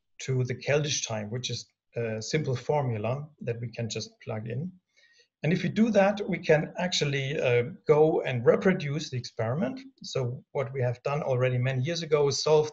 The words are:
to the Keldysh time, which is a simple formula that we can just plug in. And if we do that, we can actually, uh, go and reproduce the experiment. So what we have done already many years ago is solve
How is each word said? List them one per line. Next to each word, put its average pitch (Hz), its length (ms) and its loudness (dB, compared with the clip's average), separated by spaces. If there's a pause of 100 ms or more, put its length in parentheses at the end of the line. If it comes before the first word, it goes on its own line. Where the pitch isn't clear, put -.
(220)
to 127 220 -2
the 120 100 -4
Keldysh 147 520 -2
time, 107 240 -6
which 123 200 -6
is - 160 -8 (300)
a 113 240 -4
simple 135 360 -2
formula 127 680 -2 (140)
that 117 200 -6
we 117 80 -8
can 113 200 -6
just - 220 -8 (120)
plug 113 260 -8
in. 151 220 -6 (720)
And 151 100 2
if 180 100 2
we 175 60 0
do 220 220 4
that, 202 380 4
we 170 100 -2
can 156 400 4
actually, 143 600 -2
uh, 120 260 2 (220)
go 156 360 6
and 123 220 -2
reproduce 160 680 2
the 127 80 -4
experiment. 147 600 -4 (220)
So 131 400 -6 (100)
what 135 200 -4
we 135 80 -6
have 123 220 -2
done 143 200 -2
already 127 360 2
many 127 240 0
years 165 200 -2
ago 147 260 2
is 131 140 -2
solve 151 300 4